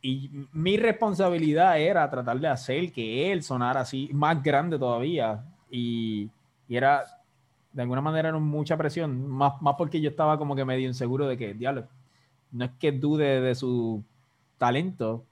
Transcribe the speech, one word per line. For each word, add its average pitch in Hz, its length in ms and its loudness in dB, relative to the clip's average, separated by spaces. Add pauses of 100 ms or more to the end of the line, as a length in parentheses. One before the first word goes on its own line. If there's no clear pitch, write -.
Y 135 280 -4 (220)
mi 170 260 0
responsabilidad 180 1000 4
era 160 300 4
tratar 123 320 -2
de 160 80 0
hacer 139 440 -2
que 123 400 -2
él 170 100 -2
sonara 127 380 0
así, 135 340 -4
más 147 280 2
grande 151 360 2
todavía. 123 680 0 (260)
Y, 117 600 -4 (380)
y 120 80 -4
era, 135 280 4 (680)
de 135 100 -6
alguna 123 180 -2
manera, 160 300 0
era 160 80 -2
mucha 151 400 0
presión, 151 500 -2
más, 135 320 0
más 143 160 2
porque 160 240 -2
yo 151 80 0
estaba 151 300 2
como 143 180 -2
que 135 80 0
medio 131 240 -2
inseguro 131 400 -2
de 127 80 -2
que, 113 160 -8
diablo, 123 340 -4 (680)
no 123 120 -4
es 123 140 -6
que 151 140 2
dude 143 500 2
de 127 120 2
su 120 480 -2 (540)
talento 123 760 -2